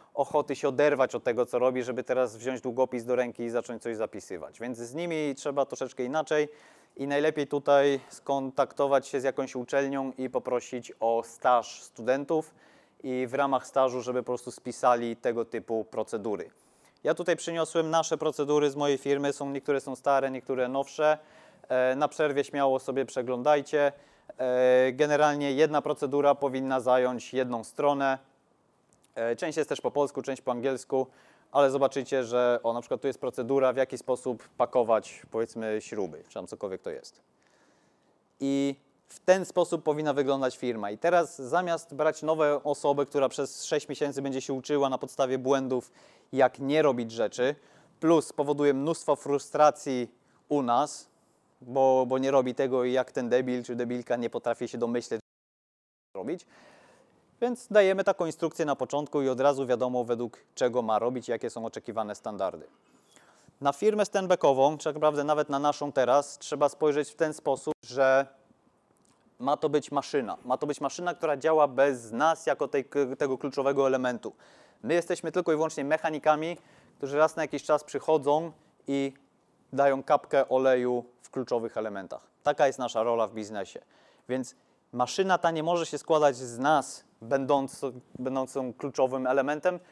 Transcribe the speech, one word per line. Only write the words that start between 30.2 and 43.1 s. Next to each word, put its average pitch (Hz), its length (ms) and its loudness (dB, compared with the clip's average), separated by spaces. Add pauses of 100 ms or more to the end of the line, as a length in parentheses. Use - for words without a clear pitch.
część 135 200 -8
po 127 100 -2
angielsku, 131 540 -2 (460)
ale 135 180 6
zobaczycie, 135 540 0
że 120 380 2
o, 117 100 0
na 120 80 -6
przykład 120 200 -6
tu - 60 -4
jest 131 140 -4
procedura, 131 520 0
w 120 40 -12
jaki 131 220 -2
sposób 123 500 -4
pakować, 113 840 0
powiedzmy, 110 500 -4
śruby, 90 480 -8
czy - 60 -18
tam 92 120 -10
cokolwiek 95 360 -8
to 95 80 -8
jest. - 300 -14 (1200)
I 139 340 0 (340)
w - 120 -20
ten 185 240 4
sposób 170 380 -2
powinna 151 300 0
wyglądać 135 440 0
firma. 110 340 -4
I 107 80 -8
teraz 175 400 0
zamiast 160 560 -4
brać 151 280 0
nową 156 220 2 (180)
osobę, 143 440 0
która 135 220 2